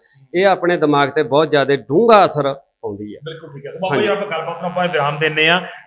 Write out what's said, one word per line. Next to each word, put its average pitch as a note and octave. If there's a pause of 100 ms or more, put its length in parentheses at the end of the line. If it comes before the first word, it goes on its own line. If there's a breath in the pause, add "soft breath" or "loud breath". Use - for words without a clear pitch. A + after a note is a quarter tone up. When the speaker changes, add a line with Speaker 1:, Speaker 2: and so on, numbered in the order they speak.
(340 soft breath)
Speaker 1:
ਇਹ F#3
ਆਪਣੇ F3
ਦਿਮਾਗ C#3+
ਤੇ D#3
ਬਹੁਤ C#3+
ਜ਼ਿਆਦਾ C#3
ਡੂੰਘਾ F#3+
ਅਸਰ C#3+ (340)
ਆਉਂਦੀ G#2
ਹੈ। -
Speaker 2:
ਬਿਲਕੁਲ D#3+
ਠੀਕ -
ਹੈ। E3
ਸੋ -
ਬਾਬਾ F#3+
ਜੀ, G#3
Speaker 1:
ਹਾਂਜੀ। G3+
Speaker 2:
ਆਪਾਂ E3
ਗੱਲਬਾਤ E3
ਨੂੰ F3+
ਆਪਾਂ F3+
ਵਿਰਾਮ D3
ਦਿੰਦੇ D#3
ਹਾਂ F3+ (260 loud breath)